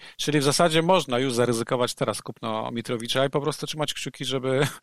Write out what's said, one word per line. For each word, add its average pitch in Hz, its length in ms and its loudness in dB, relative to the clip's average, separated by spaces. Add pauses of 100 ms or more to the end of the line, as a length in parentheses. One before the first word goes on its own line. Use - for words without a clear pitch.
(180)
czyli 151 220 0
w 139 40 2
zasadzie 160 380 4
można 160 380 2
już 131 140 0
zaryzykować 120 600 2
teraz 113 280 -2
kupno 113 500 -6
Mitrowicza 120 540 -2
i 143 40 -2
po 143 120 -2
prostu 147 260 -4
trzymać 151 260 -4
kciuki, - 320 -8
żeby, 131 420 0 (160)